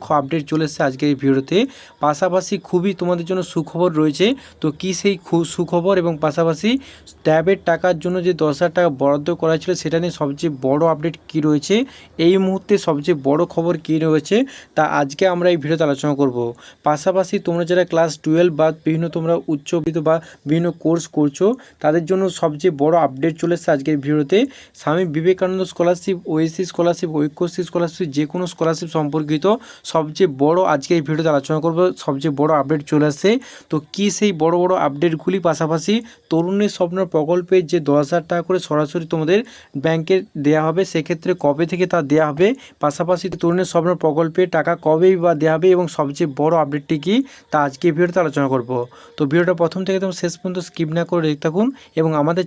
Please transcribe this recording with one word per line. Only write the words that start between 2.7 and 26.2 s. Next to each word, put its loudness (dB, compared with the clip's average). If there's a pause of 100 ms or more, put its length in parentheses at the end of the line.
তোমাদের -2
জন্য -2 (100)
সুখবর -2 (100)
রয়েছে। 2 (340)
তো -4 (140)
কী -4 (100)
সেই 0 (100)
খু-, 0
সুখবর 0
এবং 0 (120)
পাশাপাশি 0 (540)
ট্যাবের 4 (100)
টাকার 2
জন্য -2 (100)
যে 2 (100)
দশ 2
হাজার 0
টাকা 4 (100)
বরাদ্দ 0 (120)
করা 2
ছিল, -6 (120)
সেটা -2
নিয়ে -4
সবচেয়ে -4 (140)
বড় 2 (100)
আপডেট -4 (160)
কী -4
রয়েছে, 2 (520)
এই 6 (100)
মুহূর্তে 0 (120)
সবচেয়ে 0 (120)
বড় 2 (120)
খবর 0 (120)
কী 0 (120)
রয়েছে, 2 (400)
তা 4 (160)
আজকে -2 (100)
আমরা 2
এই 2
ভিডিওতে 0
আলোচনা 0
করব। 2 (480)
পাশাপাশি 0 (120)
তোমরা -2
যারা 4
ক্লাস 2 (140)
টুয়েলভ 4
বা 4 (160)
বিভিন্ন 0 (100)
তোমরা 0 (180)
উচ্চ -6 (140)
বিদ্যুৎ -2
বা 4 (320)
বিভিন্ন 2 (140)
কোর্স 0 (120)
করছো, 2 (360)
তাদের 2
জন্য 0 (180)
সবচেয়ে 0 (100)
বড় 2 (120)
আপডেট -2
চলে 0
এসেছে -4
আজকের -2
ভিডিওতে। 2 (420)
স্বামী 0 (100)
বিবেকানন্দ 0 (100)
স্কলারশিপ, 0 (160)